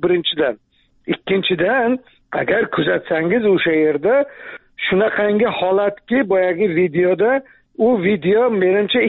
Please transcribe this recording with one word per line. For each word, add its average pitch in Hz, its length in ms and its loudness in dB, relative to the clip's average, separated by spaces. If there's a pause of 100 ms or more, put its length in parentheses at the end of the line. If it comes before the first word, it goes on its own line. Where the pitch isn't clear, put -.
birinchidan. 160 520 0 (520)
Ikkinchidan, 196 920 -2 (320)
agar 190 320 0 (120)
kuzatsangiz, 170 720 -2
o'sha 175 260 2
yerda 156 440 2 (720)
shunaqangi 208 600 0 (120)
holatki, 202 580 -2 (120)
boyagi 185 460 0
videoda, 180 560 2 (460)
u 226 120 2 (140)
video, 208 460 2
menimcha, 202 600 0